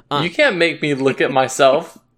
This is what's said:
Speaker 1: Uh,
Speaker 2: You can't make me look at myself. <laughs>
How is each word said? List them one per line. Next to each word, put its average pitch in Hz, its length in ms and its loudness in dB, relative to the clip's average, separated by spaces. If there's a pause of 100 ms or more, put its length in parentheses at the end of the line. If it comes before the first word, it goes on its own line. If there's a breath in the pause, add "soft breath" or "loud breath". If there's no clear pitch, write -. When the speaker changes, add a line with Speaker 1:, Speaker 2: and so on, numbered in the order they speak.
(100)
Speaker 1:
Uh, 143 120 -2
Speaker 2:
You 175 60 -4
can't 269 280 0
make 165 260 -2
me 147 120 -2
look 135 280 -2
at 143 100 0
myself. 135 680 2
<laughs> - 160 -20